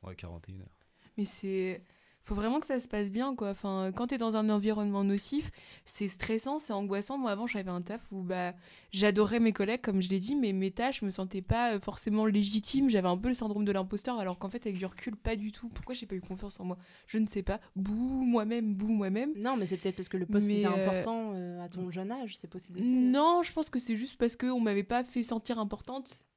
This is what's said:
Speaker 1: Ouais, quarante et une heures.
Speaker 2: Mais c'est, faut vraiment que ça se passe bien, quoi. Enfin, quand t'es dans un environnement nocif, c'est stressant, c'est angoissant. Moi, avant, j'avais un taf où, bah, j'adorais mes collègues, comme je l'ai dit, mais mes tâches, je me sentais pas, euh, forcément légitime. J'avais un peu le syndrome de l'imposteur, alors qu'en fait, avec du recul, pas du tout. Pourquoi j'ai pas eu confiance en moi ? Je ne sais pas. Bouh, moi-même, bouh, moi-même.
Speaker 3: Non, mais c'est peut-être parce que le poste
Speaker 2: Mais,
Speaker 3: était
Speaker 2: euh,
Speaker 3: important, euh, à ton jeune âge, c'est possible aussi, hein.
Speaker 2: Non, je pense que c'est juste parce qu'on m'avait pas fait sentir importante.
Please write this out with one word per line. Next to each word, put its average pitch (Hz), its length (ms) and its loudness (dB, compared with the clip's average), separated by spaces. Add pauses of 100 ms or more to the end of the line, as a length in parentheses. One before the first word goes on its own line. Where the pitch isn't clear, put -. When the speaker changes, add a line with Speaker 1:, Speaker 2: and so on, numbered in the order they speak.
Speaker 1:
Ouais, 90 120 -10
quarante 85 340 -12
et - 20 -12
une 95 100 -12
heures. 92 140 -18 (420)
Speaker 2:
Mais 208 80 0
c'est, 190 560 -4 (400)
faut 214 140 -4
vraiment 226 240 2
que - 80 -6
ça 262 120 0
se 247 80 -10
passe 208 220 -2
bien, 247 260 -2
quoi. 214 140 -4
Enfin, 190 460 -2
quand 240 120 -2
t'es 262 120 -2
dans 226 160 0
un 214 160 2
environnement 208 520 2
nocif, 202 460 0 (360)
c'est - 220 -4
stressant, 220 520 -2
c'est 294 140 -6
angoissant. 202 440 -2
Moi, 254 140 -2
avant, 208 160 -2
j'avais 190 240 -4
un 180 100 -4
taf 202 300 -10
où, 190 100 -8
bah, 180 320 -2 (380)
j'adorais 208 480 4
mes 226 120 6
collègues, 214 300 0
comme 190 220 2
je 185 60 -2
l'ai 190 100 2
dit, 220 160 -2
mais 233 180 2
mes 190 160 2
tâches, 240 300 -2
je 214 60 -4
me 196 40 0
sentais 190 320 -6
pas, 233 320 2
euh, 202 60 0
forcément 214 480 0
légitime. 208 600 2
J'avais 196 200 6
un 180 100 4
peu 220 120 0
le 247 40 2
syndrome 214 320 0
de 202 60 2
l'imposteur, 202 480 -2
alors 185 180 -2
qu'en 190 140 -6
fait, 240 160 -6
avec 196 100 -2
du 185 80 -4
recul, 196 300 -8
pas 226 200 -2
du 208 160 -4
tout. 233 180 -12
Pourquoi - 260 -8
j'ai 247 100 -10
pas 202 80 -8
eu 185 80 -6
confiance 190 380 -10
en 185 60 -8
moi ? 180 120 -4 (300)
Je 220 100 -2
ne 220 80 4
sais 208 160 -2
pas. 190 180 0 (160)
Bouh, 233 480 0
moi-même, 226 520 2
bouh, 208 180 -2
moi-même. 208 440 2
Speaker 3:
Non, 247 200 0
mais 196 80 2
c'est 175 120 -2
peut-être 185 180 -2
parce 185 140 -6
que 190 80 -2
le 180 100 0
poste 208 200 4
Speaker 2:
Mais, 208 120 4
Speaker 3:
était 208 80 4
Speaker 2:
euh, 190 200 4
Speaker 3:
important, 220 460 0
euh, 175 320 -8
à - 40 -10
ton 180 200 -6
jeune 190 220 -6
âge, 240 260 -8
c'est - 100 -14
possible 180 320 -12
aussi, 240 160 2
hein. 254 160 6
Speaker 2:
Non, 320 300 6
je 330 120 -2
pense 311 180 -2
que 254 80 0
c'est 233 180 -2
juste 247 220 -6
parce 233 160 2
qu'on 254 240 0
m'avait 208 240 2
pas 240 200 0
fait 247 200 -2
sentir 226 340 -4
importante. 226 640 -8 (160)